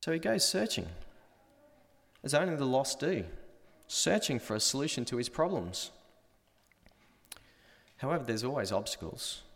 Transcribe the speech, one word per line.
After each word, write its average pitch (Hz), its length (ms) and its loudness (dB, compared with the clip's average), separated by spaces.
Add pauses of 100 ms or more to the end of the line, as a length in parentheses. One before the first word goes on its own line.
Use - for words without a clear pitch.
So 165 80 0
he 165 60 2
goes 202 280 2
searching, 190 420 0 (1300)
as 139 120 -2
only 170 200 4
the 143 120 0
lost 131 340 2
do, 143 240 0 (640)
searching 170 500 2
for - 160 -4
a 107 60 0
solution 135 460 0
to 127 100 -4
his 120 140 -2
problems. 147 600 -2 (2000)
However, 147 280 0
there's 113 200 0
always 127 280 0
obstacles. - 680 -4 (160)